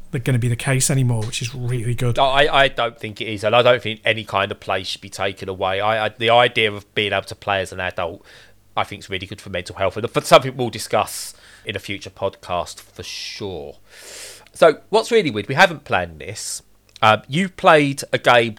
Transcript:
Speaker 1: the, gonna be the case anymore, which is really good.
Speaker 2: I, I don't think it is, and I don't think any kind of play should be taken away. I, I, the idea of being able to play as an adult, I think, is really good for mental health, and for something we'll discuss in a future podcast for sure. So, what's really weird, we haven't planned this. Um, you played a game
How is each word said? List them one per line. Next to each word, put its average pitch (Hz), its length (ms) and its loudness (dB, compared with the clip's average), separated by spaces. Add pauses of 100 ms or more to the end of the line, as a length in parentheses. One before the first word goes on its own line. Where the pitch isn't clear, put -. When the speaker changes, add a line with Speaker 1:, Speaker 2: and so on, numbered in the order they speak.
(120)
Speaker 1:
the, 151 60 -4
gonna 123 220 0
be 120 80 0
the 117 80 0
case 131 340 0
anymore, 123 320 2
which - 220 -6
is 117 100 -8
really 123 400 -4
good. 120 240 0
Speaker 2:
I, 139 300 6 (160)
I 139 60 6
don't 120 280 -4
think 107 240 -10
it 107 60 -6
is, 107 160 -4
and 107 120 2
I 123 60 8
don't 123 220 4
think 110 200 -6
any 110 200 -2
kind 98 280 -2
of - 80 -10
play 98 240 -2
should - 180 -10
be 98 80 -16
taken 98 400 -6
away. 95 320 -2
I, 110 260 0
I, - 20 -6
the 113 220 2
idea 120 400 4
of 104 240 -12
being 101 180 0
able 98 120 -2
to - 100 -14
play 98 260 -2
as 92 100 -8
an 92 80 -10
adult, 90 460 -6 (500)
I 104 100 0
think, - 180 -14
is - 80 -18
really 92 160 -6
good 104 140 -14
for 98 100 -16
mental 90 240 -8
health, 95 220 -2
and 110 120 -4
for 147 120 -2
something 131 360 4
we'll 120 140 -4
discuss - 640 -4 (300)
in 107 100 -6
a - 40 -8
future 101 300 -10
podcast - 720 -6
for - 240 -18
sure. 80 720 -12 (800)
So, 160 360 4
what's 214 220 0
really 208 180 4
weird, 104 180 -4
we 131 60 -4
haven't 175 300 2
planned 87 360 -2
this. - 440 -12 (400)
Um, 107 240 6
you 175 200 -2
played 151 540 4 (100)
a 131 60 0
game 117 420 4